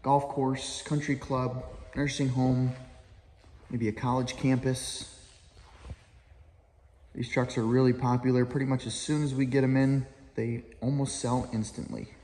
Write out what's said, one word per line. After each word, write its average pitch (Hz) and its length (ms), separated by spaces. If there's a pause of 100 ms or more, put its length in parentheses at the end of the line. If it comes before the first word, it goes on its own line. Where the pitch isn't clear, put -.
golf 139 260
course, 131 540
country 147 340
club, 127 480 (320)
nursing 139 320
home, 127 420 (960)
maybe 113 200
a - 20
college 123 460
campus. 131 800 (1900)
These - 140
trucks 127 300
are 113 80
really 127 260
popular. 123 540
Pretty 135 220
much 131 200
as 113 60
soon 151 280
as 135 140
we 135 100
get 131 200
'em 131 100
in, 135 320 (280)
they 117 280 (160)
almost 135 400
sell 123 320
instantly. - 640 (100)